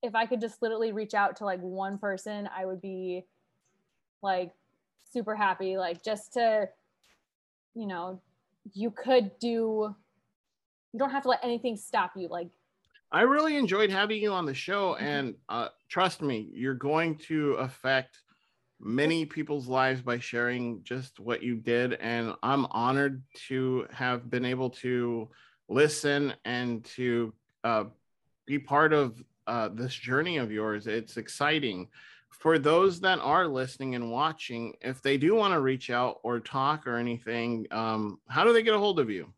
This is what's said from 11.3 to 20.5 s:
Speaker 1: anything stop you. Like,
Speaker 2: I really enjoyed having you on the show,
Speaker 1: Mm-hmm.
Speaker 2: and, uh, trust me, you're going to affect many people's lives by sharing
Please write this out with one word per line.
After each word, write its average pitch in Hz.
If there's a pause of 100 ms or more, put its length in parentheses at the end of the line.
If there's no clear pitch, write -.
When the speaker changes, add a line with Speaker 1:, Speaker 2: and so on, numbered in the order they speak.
Speaker 1:
anything 240
stop 196
you. 180
Like, 175 (640)
Speaker 2:
I 170
really 294
enjoyed 208
having 208
you 208
on 180
the 139
show, 185
Speaker 1:
Mm-hmm. 113
Speaker 2:
and, 139 (140)
uh, 117 (200)
trust 180
me, 120
you're 131
going 151 (120)
to 151
affect 131 (640)
many 156
people's 151
lives 131
by 123
sharing 120